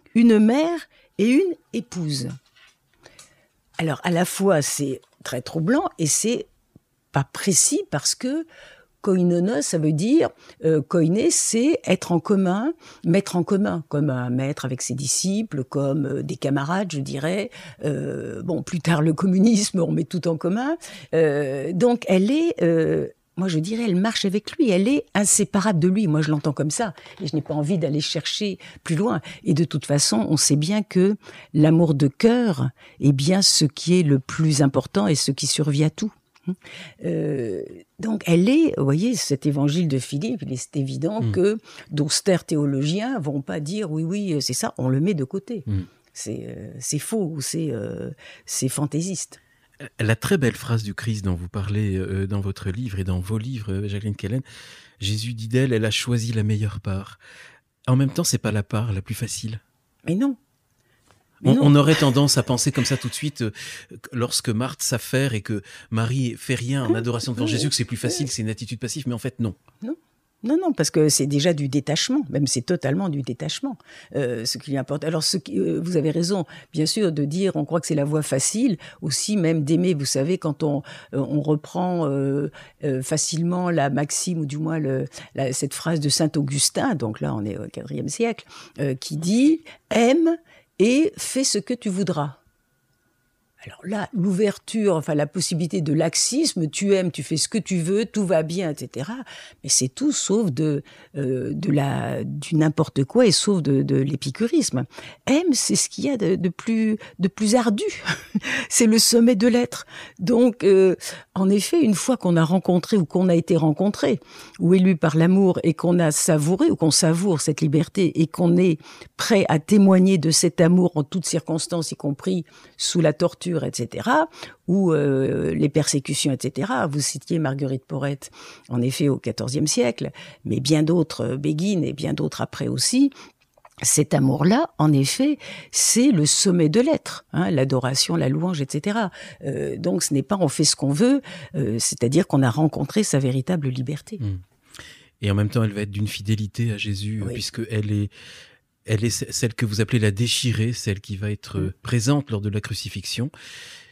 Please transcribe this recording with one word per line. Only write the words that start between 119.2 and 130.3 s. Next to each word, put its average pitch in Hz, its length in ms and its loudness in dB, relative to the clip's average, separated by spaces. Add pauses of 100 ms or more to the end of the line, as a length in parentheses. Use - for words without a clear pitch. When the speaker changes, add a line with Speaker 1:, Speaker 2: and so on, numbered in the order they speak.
Speaker 1:
à 160 80 4
témoigner 190 580 6
de 156 140 0
cet 175 320 2
amour 180 320 6
en 156 100 0
toutes - 220 -6
circonstances, 160 640 -4
y - 40 -10
compris 160 500 -4 (320)
sous - 240 0
la 151 100 4
torture, 175 380 -2 (140)
et - 100 -4
cetera, 262 540 0 (400)
ou, 180 240 2
euh, 143 600 2
les 151 160 2
persécutions, 147 640 0
et 123 80 -4
cetera. 196 460 -2
Vous 147 140 -2
citiez 160 400 -4
Marguerite 135 440 -4
Porete, 139 460 -6 (380)
en 120 120 -2
effet, 135 280 0
au 123 100 2
quatorzième 123 480 -4
siècle, 226 440 -2 (340)